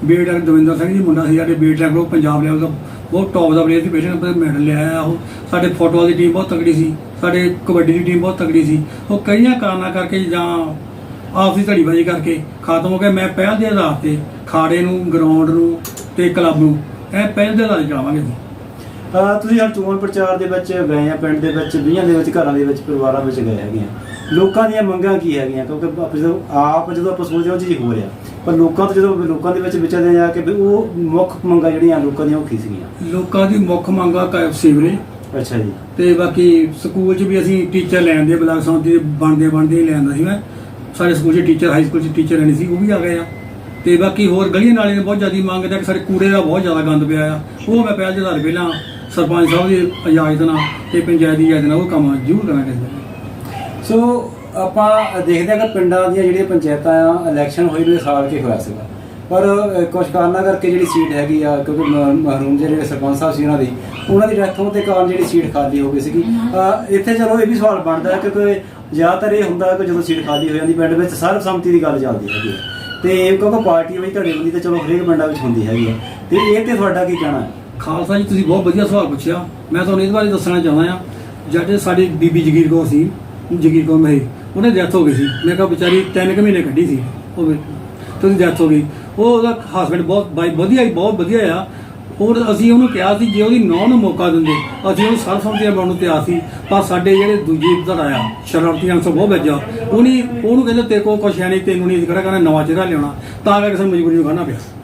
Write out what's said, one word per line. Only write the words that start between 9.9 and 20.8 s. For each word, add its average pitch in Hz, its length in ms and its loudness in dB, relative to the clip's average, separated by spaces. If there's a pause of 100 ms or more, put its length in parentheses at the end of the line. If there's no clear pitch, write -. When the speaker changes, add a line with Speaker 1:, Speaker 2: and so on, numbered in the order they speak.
Speaker 1:
ਕਰਕੇ 185 340 -2
ਜਾਂ 170 500 -2 (600)
ਆਪਸੀ 190 280 2
ਧੜੀਬਾਜ਼ੀ 170 420 2
ਕਰਕੇ 165 360 -2 (220)
ਖਤਮ 165 300 0
ਹੋ 190 60 -2
ਗਿਆ। 202 120 2
ਮੈਂ 185 180 0
ਪਹਿਲ 202 300 0
ਦੇ 220 80 2
ਆਧਾਰ 190 260 0
'ਤੇ 151 260 -2 (280)
ਖਾੜੇ 165 360 0
ਨੂੰ, 180 300 -2
ਗਰਾਊਂਡ 160 380 4
ਨੂੰ 170 300 0 (360)
ਤੇ 175 120 2
ਕਲੱਬ 160 320 2
ਨੂੰ 151 180 4 (360)
ਇਹ 208 140 0
ਪਹਿਲ 208 260 0
ਦੇ 220 100 2
ਆਧਾਰ 202 140 0
'ਤੇ 151 100 -2
ਚਲਾਵਾਂਗੇ 143 300 -2
ਅਸੀਂ। 123 140 -4 (840)
Speaker 2:
ਅਹ, 202 260 2
ਤੁਸੀਂ 226 200 2
ਹਰ 220 100 2
ਚੋਣ 196 280 -4
ਪ੍ਰਚਾਰ 190 380 0
ਦੇ 185 80 -4
ਵਿੱਚ 180 280 -4
ਗਏ 151 380 0